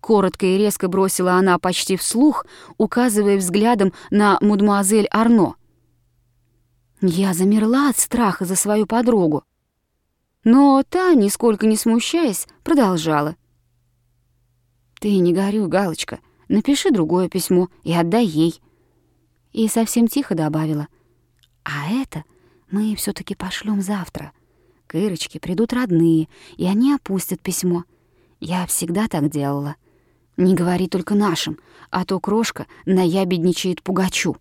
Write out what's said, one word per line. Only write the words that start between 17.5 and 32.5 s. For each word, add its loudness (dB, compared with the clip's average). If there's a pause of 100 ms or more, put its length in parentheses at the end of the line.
и -4
отдай 2
ей». 0 (920)
И -2
совсем 0
тихо -4
добавила: -4 (760)
«А -8
это -6 (480)
мы -2
все-таки -8
пошлем -6
завтра. -8 (560)
К -14
Ирочке -6
придут -4
родные, 2 (280)
и -4
они 2
опустят -6
письмо. -2 (560)
Я -4
всегда -4
так -2
делала. -6 (640)
Не 4
говори 0
только -4
нашим, -2 (320)
а -4
то -4
крошка -4 (200)